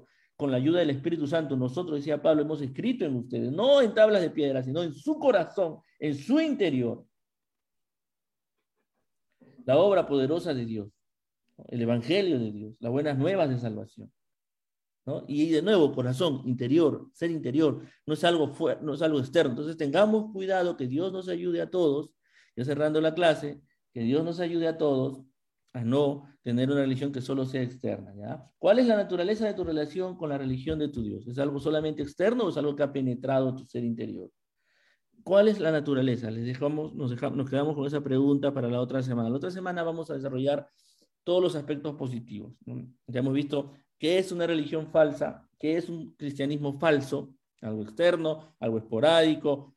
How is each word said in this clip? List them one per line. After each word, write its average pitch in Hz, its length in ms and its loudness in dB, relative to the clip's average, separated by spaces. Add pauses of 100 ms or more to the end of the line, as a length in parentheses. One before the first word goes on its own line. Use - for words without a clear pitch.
(380)
con 143 140 -2
la 123 60 2
ayuda 156 220 2
del 160 100 2
Espíritu 147 380 -2
Santo, 147 280 -2
nosotros, 143 400 -2
decía 147 260 -2
Pablo, 156 200 4
hemos 147 200 -2
escrito 175 440 -4
en 135 100 -2
ustedes, 120 380 -4
no 269 280 6
en 214 120 2
tablas 214 280 6
de 156 100 0
piedra, 139 300 0
sino 135 220 -2
en 156 100 -6
su 302 240 -4
corazón, 190 600 0 (200)
en 151 160 -2
su 277 280 2
interior, 151 640 0 (2500)
la 135 140 4
obra 185 280 6
poderosa 143 480 0
de 120 120 -4
Dios, 107 240 -6 (800)
el 120 120 -4
evangelio 131 560 2
de 113 140 -2
Dios, 107 300 -12
las 117 100 -4
buenas 143 260 -2
nuevas 160 320 2
de 123 100 -2
salvación, 110 520 -8 (920)
¿no? 151 200 -8
Y 156 260 0
de 151 100 4
nuevo, 175 320 6
corazón 131 500 0
interior, 127 720 2
ser 170 180 -4
interior, 143 520 0 (220)
no 151 80 -4
es 151 120 -4
algo 160 240 2
fue-, 139 320 -2
no 147 140 -4
es 143 60 -6
algo 156 180 2
externo. 135 320 2
Entonces 147 260 -6
tengamos 208 560 2
cuidado, 190 420 0
que 131 120 -4
Dios 170 260 -2
nos 185 160 -8
ayude 175 320 -2
a 165 80 -6
todos, 151 420 2 (460)
ya 123 80 -4
cerrando 151 340 0
la 156 140 2
clase, 151 480 2 (320)
que 120 80 -6
Dios 139 240 2
nos 170 160 -4
ayude 170 260 0
a 160 100 -2
todos 135 460 0 (500)
a 123 100 -6
no 139 400 0 (180)
tener 127 300 0
una 143 100 2
religión 135 300 -2
que 131 80 -8
solo 135 260 -4
sea 131 160 -4
externa, 104 540 -6
¿ya? 110 420 -12
¿Cuál 202 220 4
es 247 80 4
la 226 80 4
naturaleza 202 500 0
de 202 80 -2
tu 180 120 -6
relación 165 500 -4
con 156 140 -6
la 139 80 -2
religión 135 420 -4
de 147 80 -2
tu 135 160 -6
Dios? 104 240 -8
¿Es 120 100 -10
algo 139 220 -2
solamente 151 420 -2
externo 220 440 0
o 170 40 -2
es - 60 -4
algo 143 220 -2
que 147 60 0
ha 135 100 -2
penetrado 131 600 0
tu - 120 -14
ser 120 180 -8
interior? 110 480 -6 (920)
¿Cuál 202 280 6
es 196 100 2
la 160 120 2
naturaleza? 131 600 0
Les 117 140 -6
dejamos, 147 500 -4
nos 135 160 -4
deja-, 123 180 -4
nos 135 200 -4
quedamos 143 260 0
con 139 100 -4
esa 143 160 -4
pregunta 139 520 2
para 123 160 -2
la 123 100 0
otra 127 240 -2
semana. 120 260 -2
La 123 60 0
otra 180 160 -6
semana 180 320 -6
vamos 165 260 -6
a 156 40 -6
desarrollar 135 520 -2 (600)
todos 180 180 4
los 165 120 2
aspectos 147 400 -6
positivos, 120 580 -8 (100)
¿no? 127 240 -12 (200)
Ya 123 120 -4
hemos 135 140 0
visto 143 400 -2 (240)
qué 170 200 2
es 190 140 0
una 170 160 -2
religión 156 400 -2
falsa, 147 640 2 (100)
qué 156 160 0
es 170 140 -2
un 160 260 -10
cristianismo 143 640 -4
falso, 147 540 0 (280)
algo 110 200 -6
externo, 160 800 0
algo 113 180 0
esporádico, 147 1000 4